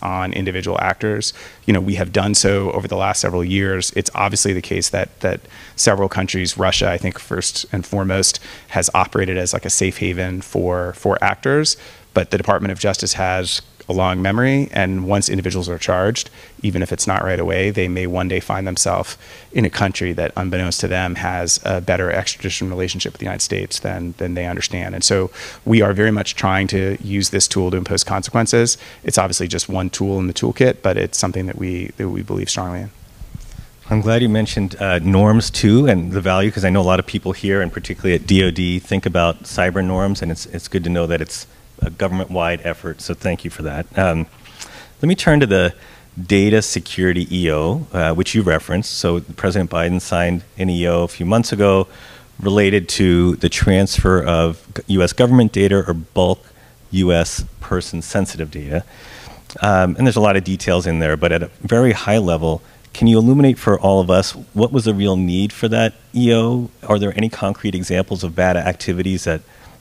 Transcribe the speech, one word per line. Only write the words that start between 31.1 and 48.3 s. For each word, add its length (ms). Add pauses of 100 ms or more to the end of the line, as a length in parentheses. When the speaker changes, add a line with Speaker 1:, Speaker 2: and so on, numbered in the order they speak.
Speaker 1:
something 300
that 100
we, 300 (100)
that 120
we 120
believe 280
strongly 320
in. 100 (1000)
Speaker 2:
I'm 120
glad 200
you 80
mentioned, 500
uh, 200
norms 500
too, 380
and 240
the 100
value, 300
'cause 140
I 40
know 120
a 20
lot 160
of 60
people 260
here, 300
and 120
particularly 420
at 120
D 160
O 80
D, 280
think 260
about 380
cyber 400
norms, 380
and 100
it's, 160
it's 200
good 160
to 60
know 180
that 120
it's 280 (360)
a 60
government-wide 720
effort, 380
so 140
thank 280
you 60
for 140
that. 240 (100)
Um, 300 (760)
let 80
me 60
turn 240
to 80
the 260 (540)
data 340
security 720
E 160
O, 400
uh, 220
which 220